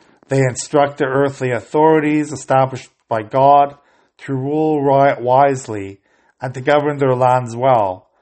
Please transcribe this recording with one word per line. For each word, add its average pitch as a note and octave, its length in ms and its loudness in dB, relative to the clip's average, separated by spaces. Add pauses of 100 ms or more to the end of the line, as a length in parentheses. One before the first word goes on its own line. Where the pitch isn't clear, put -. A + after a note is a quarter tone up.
(280)
They C3+ 120 -2
instruct C#3+ 580 -2
the D3 80 -2
earthly C3+ 460 -2
authorities D3+ 800 0
established C3 600 -2 (160)
by A2 160 -4
God C#3+ 520 2 (440)
to - 140 -10
rule D3 500 -2
ri-, C#3 360 2
wisely B2 840 0 (380)
and C3 140 -10
to C3 80 -14
govern D3 380 0
their C3 160 0
lands B2 400 0
well. A#2 540 0 (120)